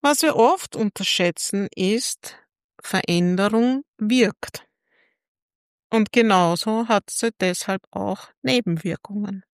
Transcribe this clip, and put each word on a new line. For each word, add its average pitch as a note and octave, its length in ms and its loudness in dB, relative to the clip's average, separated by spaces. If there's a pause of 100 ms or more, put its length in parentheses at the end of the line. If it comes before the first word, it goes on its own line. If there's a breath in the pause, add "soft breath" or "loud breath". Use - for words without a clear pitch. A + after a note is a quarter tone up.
Was C#4+ 220 2
wir D#4 120 2
oft C#4+ 400 2
unterschätzen, G3 1000 -2
ist, - 600 -4 (460)
Veränderung G3 1000 0 (160)
wirkt. A3 680 0 (1200)
Und A3 200 0
genauso A3 760 2
hat G#3+ 240 0
sie - 180 -2 (100)
deshalb F#3 520 -2
auch - 380 -6 (120)
Nebenwirkungen. G3+ 1040 -4 (120)